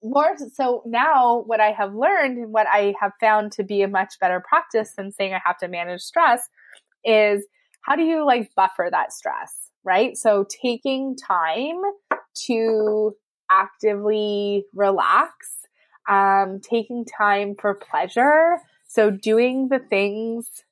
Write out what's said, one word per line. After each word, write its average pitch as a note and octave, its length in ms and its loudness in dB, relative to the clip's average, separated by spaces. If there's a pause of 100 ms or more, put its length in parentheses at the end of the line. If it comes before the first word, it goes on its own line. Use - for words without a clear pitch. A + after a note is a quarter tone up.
more, C#4 340 0 (180)
so B3 320 -2
now A#3+ 600 2
what A3 140 -2
I G#3+ 120 4
have G#3 220 -4
learned C4+ 440 0
and A3+ 160 -10
what G#3+ 140 2
I G3+ 320 2
have G3+ 200 -2
found G#3+ 340 2
to G#3+ 100 -6
be G3+ 180 -2
a G3 60 2
much F#3+ 320 -4
better F3+ 260 0
practice - 500 -2
than G3 160 -12
saying F#3+ 220 -4
I F#3 120 -6
have F3+ 120 -2
to F3+ 100 -8
manage F3 340 -8
stress - 460 2 (560)
is G#3 420 4 (360)
how - 160 0
do E4 60 2
you, D#4+ 220 0
like, A#3+ 300 0
buffer F#3 360 0
that E3 200 -2
stress, - 420 -10 (300)
right? F#3+ 340 0
So G3+ 280 2 (160)
taking C4 560 -4
time A3+ 640 -4 (640)
to G#3+ 680 -2 (360)
actively G3+ 1200 -2
relax, G3 920 0 (420)
um, G3 520 2
taking A#3 440 -6
time G3+ 500 -2
for G3+ 180 -2
pleasure. D4 880 2 (280)
So G#3+ 240 2
doing A#3+ 560 0
the B3+ 120 0
things A3 680 -4 (240)